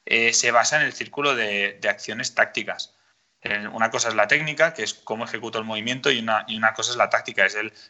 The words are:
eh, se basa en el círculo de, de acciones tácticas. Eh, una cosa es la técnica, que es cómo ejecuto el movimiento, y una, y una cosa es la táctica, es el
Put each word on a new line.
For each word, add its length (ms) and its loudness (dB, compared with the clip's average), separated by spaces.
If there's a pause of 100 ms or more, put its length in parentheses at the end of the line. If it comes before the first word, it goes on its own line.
eh, 260 4
se 200 2
basa 240 4
en 60 2
el 100 0
círculo 420 -2
de, 460 0
de 80 0
acciones 480 -4
tácticas. 580 -2 (480)
Eh, 300 -4
una 180 0
cosa 200 0
es 40 -4
la 140 4
técnica, 460 2
que 100 -6
es 100 -4
cómo 300 -6
ejecuto 340 -8
el 60 -4
movimiento, 480 -2
y 80 0
una, 260 0
y 100 -6
una 160 2
cosa 200 -4
es 40 -4
la 140 4
táctica, 340 2
es 120 2
el 160 -6 (180)